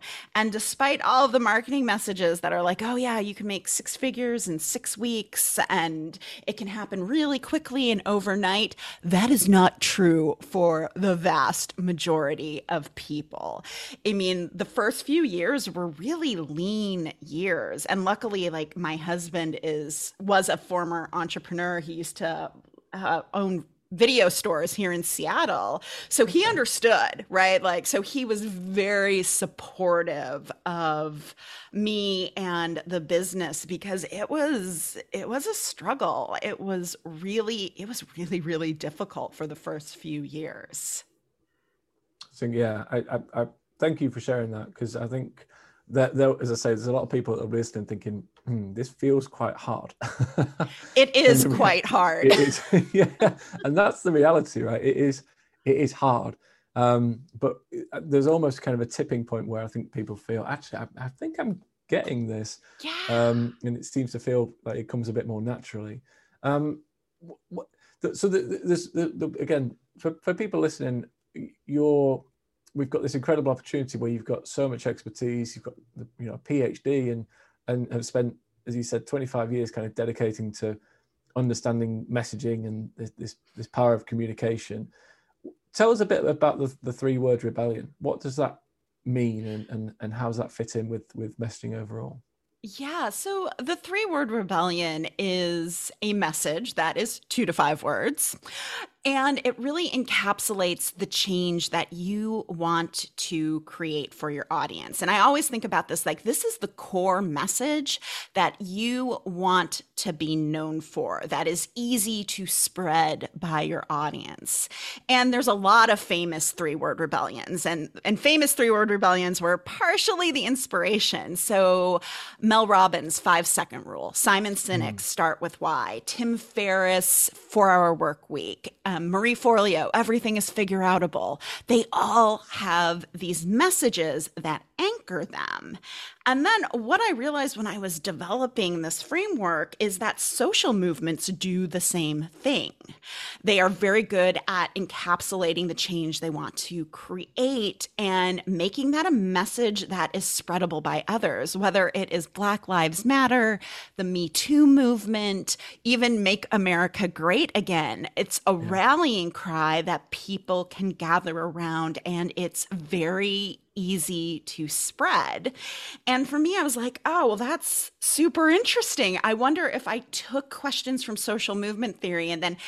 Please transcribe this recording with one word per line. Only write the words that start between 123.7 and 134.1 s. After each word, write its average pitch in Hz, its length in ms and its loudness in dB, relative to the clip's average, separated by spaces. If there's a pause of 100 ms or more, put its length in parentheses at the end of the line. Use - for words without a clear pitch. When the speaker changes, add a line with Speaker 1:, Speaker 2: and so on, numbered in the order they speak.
Speaker 1:
rule, 78 300 -8
Simon 202 400 2
Sinek's 180 480 -2
Speaker 2:
Mm. - 100 -6
Speaker 1:
Start 165 280 0
With 165 200 -6
Why, 123 460 -2
Tim 233 320 -2
Ferriss' 190 960 2
Four-Hour 180 600 6
Work 151 340 -4
Week, - 560 -10
um, 170 240 -2
Marie 208 260 2
Forleo, 208 600 4
Everything 226 420 2
is 208 140 -2
Figure 196 300 0
Outable. 175 600 2 (260)
They 233 260 4
all 220 460 6 (120)
have 170 640 0
these 170 320 -4
messages 185 920 2